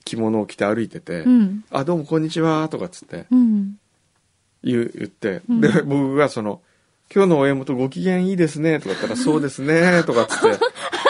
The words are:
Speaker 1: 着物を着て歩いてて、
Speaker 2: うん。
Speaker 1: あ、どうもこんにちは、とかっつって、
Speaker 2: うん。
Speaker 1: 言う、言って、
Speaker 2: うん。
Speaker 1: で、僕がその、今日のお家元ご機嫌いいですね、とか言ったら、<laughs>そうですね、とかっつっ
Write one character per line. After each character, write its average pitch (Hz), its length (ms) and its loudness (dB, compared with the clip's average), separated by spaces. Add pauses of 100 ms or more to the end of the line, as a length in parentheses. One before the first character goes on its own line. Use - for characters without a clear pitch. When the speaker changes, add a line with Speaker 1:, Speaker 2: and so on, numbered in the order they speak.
Speaker 1:
着 - 120 -8
物 110 240 0
を 101 60 -4
着 - 100 -16
て 107 80 -2
歩 107 160 0
い 104 80 -4
て - 120 -16
て、 85 200 -8
Speaker 2:
う 247 80 0
ん。 214 420 2
Speaker 1:
あ、 135 140 -4
ど 170 100 0
う 170 40 0
も 147 60 -6
こ 160 140 -2
ん 156 40 0
に 160 80 -4
ち 160 100 -4
は、 156 300 0
と 147 80 -6
か 92 80 -8
っ - 20 -12
つ - 160 -20
っ - 40 -20
て、 - 220 -14
Speaker 2:
う 247 60 4
ん。 208 420 2 (840)
Speaker 1:
言 120 200 0
う、 117 120 -8
言 104 120 -10
っ - 20 -12
て、 - 420 -6
Speaker 2:
う 240 40 0
ん。 233 60 2
Speaker 1:
で、 220 80 4 (140)
僕 139 340 -2
が 143 140 2
そ 120 100 -6
の、 104 220 -6 (520)
今 196 100 4
日 185 60 4
の 156 100 4
お 135 60 4
家 139 60 4
元 135 220 -4
ご 131 160 -2
機 180 100 -10
嫌 180 200 0
い 185 120 0
い 190 40 -4
で 170 120 2
す 147 100 -10
ね、 156 200 0
と 147 60 -10
か - 60 -6
言 95 60 -4
っ - 40 -10
た - 60 -4
ら、 117 100 -6
<laughs> 123 40 -4
そ 151 160 2
う 147 60 0
で 139 80 -4
す - 100 -12
ね、 165 460 4
と 131 80 -2
か 117 80 4
っ - 40 -2
つ - 100 -6
っ - 40 -8 (680)